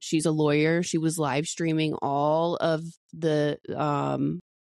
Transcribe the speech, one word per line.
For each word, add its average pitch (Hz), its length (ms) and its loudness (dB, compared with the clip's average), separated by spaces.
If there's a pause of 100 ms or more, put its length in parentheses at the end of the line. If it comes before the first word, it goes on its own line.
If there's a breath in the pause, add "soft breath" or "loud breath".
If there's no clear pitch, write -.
she's 156 240 0
a 170 60 2
lawyer. 156 520 2
She 170 140 -4
was 160 220 0
live 147 280 0
streaming 156 540 0
all 151 560 2
of 160 260 0 (300)
the, 151 460 0 (180)
um, 143 640 -2 (320)